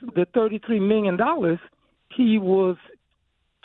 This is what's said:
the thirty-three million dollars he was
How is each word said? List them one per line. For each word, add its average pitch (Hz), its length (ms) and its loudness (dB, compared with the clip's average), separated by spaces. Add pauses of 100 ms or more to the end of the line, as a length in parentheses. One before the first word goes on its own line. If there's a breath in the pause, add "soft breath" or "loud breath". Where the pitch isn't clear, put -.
(160)
the 175 180 0
thirty-three 220 460 -2
million 202 380 0
dollars 214 420 0 (560)
he 220 220 2
was 185 400 0 (880)